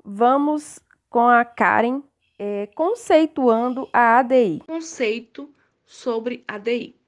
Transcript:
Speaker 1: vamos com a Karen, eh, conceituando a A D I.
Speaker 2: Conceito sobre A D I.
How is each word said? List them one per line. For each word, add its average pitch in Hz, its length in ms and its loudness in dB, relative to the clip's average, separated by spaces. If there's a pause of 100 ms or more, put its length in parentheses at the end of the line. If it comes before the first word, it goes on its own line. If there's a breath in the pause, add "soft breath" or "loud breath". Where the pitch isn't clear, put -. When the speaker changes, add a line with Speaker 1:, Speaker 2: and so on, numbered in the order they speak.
Speaker 1:
vamos 269 760 -2 (280)
com 240 200 2
a 240 160 6
Karen, 233 580 0 (340)
eh, 202 380 -8
conceituando 277 1160 0
a 233 260 4
A 254 60 4
D 247 200 2
I. 160 220 -4
Speaker 2:
Conceito 277 840 -8 (380)
sobre 247 600 -8
A 208 100 -10
D 233 180 -4
I. - 200 -10 (120)